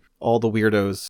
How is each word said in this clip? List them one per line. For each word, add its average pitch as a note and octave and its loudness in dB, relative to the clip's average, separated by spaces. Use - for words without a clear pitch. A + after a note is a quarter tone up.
all A#2 2
the A2+ 0
weirdos G#2 0